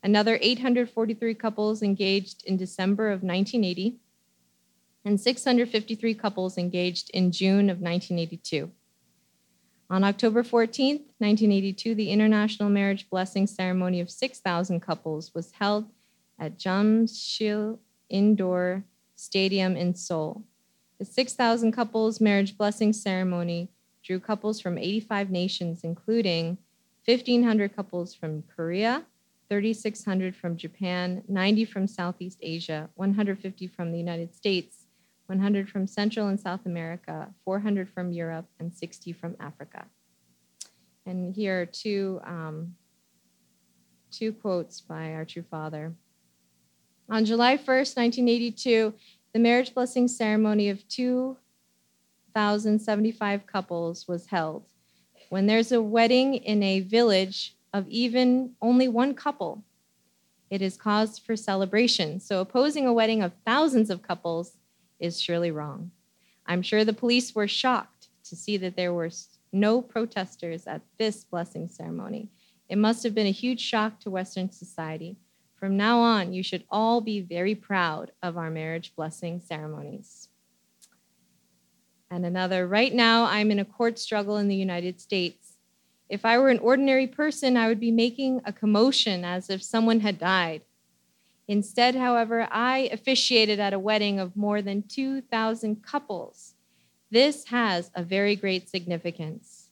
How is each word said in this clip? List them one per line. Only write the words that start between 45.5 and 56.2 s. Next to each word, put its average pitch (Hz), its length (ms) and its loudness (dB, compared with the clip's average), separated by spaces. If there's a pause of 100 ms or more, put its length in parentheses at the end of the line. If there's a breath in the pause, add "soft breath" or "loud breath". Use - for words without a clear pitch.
On 220 160 2
July 233 320 4
first, 262 400 0
nineteen 240 320 2
eighty-two, 233 640 2 (400 soft breath)
the 226 60 2
marriage 240 340 4
blessing 247 340 0
ceremony 214 640 2
of 196 180 -8
two 254 500 -2 (960)
thousand 214 460 2
seventy-five 214 680 -2
couples 175 600 -6
was 175 200 -6
held. 160 380 -4 (640 soft breath)
When 190 160 0
there's 226 280 4
a 233 80 4
wedding 233 540 4